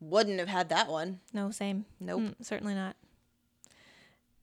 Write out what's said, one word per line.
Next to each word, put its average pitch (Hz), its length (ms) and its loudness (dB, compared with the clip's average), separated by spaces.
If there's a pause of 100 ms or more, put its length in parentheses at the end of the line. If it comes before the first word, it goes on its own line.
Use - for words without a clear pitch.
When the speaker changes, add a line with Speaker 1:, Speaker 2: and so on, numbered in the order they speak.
Speaker 1:
wouldn't 190 380 2
have 175 100 -2
had 180 200 2
that 185 200 4
one. 165 300 -2 (140)
Speaker 2:
No, 202 180 -2
same. 202 340 -2 (140)
Speaker 1:
Nope. 180 220 -2
Speaker 2:
Mm, 214 200 0
certainly 208 340 -4
not. 190 200 -4 (1500)